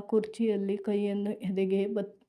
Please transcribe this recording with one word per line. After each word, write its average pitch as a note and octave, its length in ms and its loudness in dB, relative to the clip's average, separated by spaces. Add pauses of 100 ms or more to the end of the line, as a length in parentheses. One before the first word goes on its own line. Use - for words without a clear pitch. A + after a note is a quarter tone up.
ಕುರ್ಚಿಯಲ್ಲಿ G#3 760 0
ಕೈಯನ್ನು G3+ 560 0
ಎದೆಗೆ G3 540 0
ಬತ್-, G3+ 420 -4